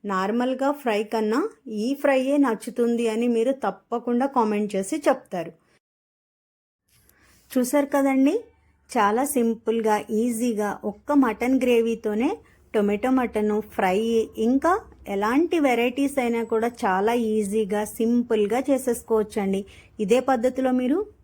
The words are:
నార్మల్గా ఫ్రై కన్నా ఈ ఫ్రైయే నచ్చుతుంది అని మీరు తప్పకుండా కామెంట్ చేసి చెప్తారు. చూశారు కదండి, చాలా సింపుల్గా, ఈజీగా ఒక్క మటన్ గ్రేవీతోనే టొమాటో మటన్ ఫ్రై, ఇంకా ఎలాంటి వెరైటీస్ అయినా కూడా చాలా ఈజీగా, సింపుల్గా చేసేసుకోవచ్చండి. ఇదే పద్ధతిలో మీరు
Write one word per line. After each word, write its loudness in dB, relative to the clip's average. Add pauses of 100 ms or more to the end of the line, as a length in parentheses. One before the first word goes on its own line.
(120)
నార్మల్గా 0 (120)
ఫ్రై -2 (140)
కన్నా 0 (440)
ఈ -2 (140)
ఫ్రైయే 2 (100)
నచ్చుతుంది -2
అని 0
మీరు 0 (120)
తప్పకుండా -2 (100)
కామెంట్ 0
చేసి -4 (100)
చెప్తారు. -4 (2000)
చూశారు 0
కదండి, 4 (600)
చాలా 2 (120)
సింపుల్గా, 0 (260)
ఈజీగా -2 (220)
ఒక్క -8 (120)
మటన్ 0
గ్రేవీతోనే 0 (440)
టొమాటో 0
మటన్ 0 (200)
ఫ్రై, 2 (500)
ఇంకా 2 (420)
ఎలాంటి 0 (100)
వెరైటీస్ 0
అయినా -2 (100)
కూడా 0 (140)
చాలా 2 (200)
ఈజీగా, -2 (160)
సింపుల్గా 0 (100)
చేసేసుకోవచ్చండి. 0 (420)
ఇదే 4 (100)
పద్ధతిలో 0 (100)
మీరు 0 (260)